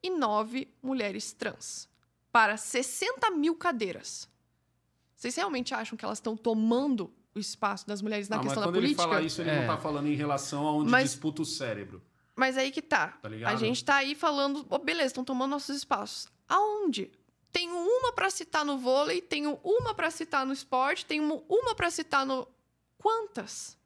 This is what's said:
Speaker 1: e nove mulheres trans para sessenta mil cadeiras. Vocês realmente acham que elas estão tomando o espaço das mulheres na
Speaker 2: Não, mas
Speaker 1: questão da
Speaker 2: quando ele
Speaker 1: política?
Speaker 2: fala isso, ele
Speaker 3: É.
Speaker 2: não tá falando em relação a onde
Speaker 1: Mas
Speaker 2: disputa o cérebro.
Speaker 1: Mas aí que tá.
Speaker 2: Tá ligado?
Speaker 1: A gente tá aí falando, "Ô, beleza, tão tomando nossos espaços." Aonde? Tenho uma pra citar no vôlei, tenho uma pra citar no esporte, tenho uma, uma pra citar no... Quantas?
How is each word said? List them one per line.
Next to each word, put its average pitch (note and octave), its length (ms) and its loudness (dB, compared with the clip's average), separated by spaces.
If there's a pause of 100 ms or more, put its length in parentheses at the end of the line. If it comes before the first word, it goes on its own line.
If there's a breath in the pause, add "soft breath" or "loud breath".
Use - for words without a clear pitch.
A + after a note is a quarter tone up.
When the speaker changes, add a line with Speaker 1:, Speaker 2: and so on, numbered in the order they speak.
Speaker 1:
e F#4 60 -2
nove A#3+ 580 0 (160)
mulheres A3 480 -2
trans - 560 -10 (420)
para A3 280 6
sessenta G#4 720 -2
mil E4 240 2
cadeiras. A3+ 720 -4 (880)
Vocês B3 180 -6
realmente C4+ 400 -2
acham A3 240 -6
que - 60 -12
elas G#3 140 -4
estão A3+ 180 -4
tomando A3+ 720 2 (240)
o G#3+ 60 -6
espaço G3+ 480 -4
das G3+ 140 -6
mulheres G#3 260 -4
na G#3+ 80 -2
Speaker 2:
Não, G#3 80 0
mas - 80 0
Speaker 1:
questão G#3 120 0
da F#3+ 40 2
Speaker 2:
quando F3 160 0
ele C4 40 4
Speaker 1:
política? F3+ 200 2
Speaker 2:
fala D#3+ 140 4
isso, D#3+ 200 -2
ele E3 80 -2
Speaker 3:
É. D3 120 2
Speaker 2:
não A#2+ 60 2
tá D#3 140 0
falando D3 280 -2
em D3 60 2
relação C#3+ 520 -2
a D3+ 60 2
onde D3+ 180 2
Speaker 1:
Mas B3+ 200 4
Speaker 2:
disputa D#3 300 -4
o D3+ 40 0
cérebro. G2+ 560 -6 (340)
Speaker 1:
Mas C4 220 2
aí C4+ 120 2
que D4+ 120 -4
tá. F#3 400 0
Speaker 2:
Tá G#2+ 80 -10
ligado? F#3+ 240 -2
Speaker 1:
A - 20 0
gente A3 300 0
tá C#4+ 100 4
aí C#4 180 2
falando, C#4 560 0
"Ô, - 80 0
beleza, D#4 380 0
tão B3+ 80 -4
tomando C4 280 0
nossos C#4 220 -4
espaços." G#3+ 540 -4 (220)
Aonde? G4 600 2 (440)
Tenho F4 240 -2
uma A#4+ 340 2
pra G4 180 2
citar D#4+ 360 -2
no C#4+ 120 0
vôlei, C4+ 440 2
tenho D4 420 -2
uma A4 300 2
pra E4 180 0
citar D4 340 -2
no C4 60 -2
esporte, C4+ 540 0
tenho D4+ 180 -2
uma, D4+ 240 -2
uma A4+ 280 4
pra F4 140 0
citar D4 360 0
no... C4 200 -2 (520)
Quantas? - 880 -2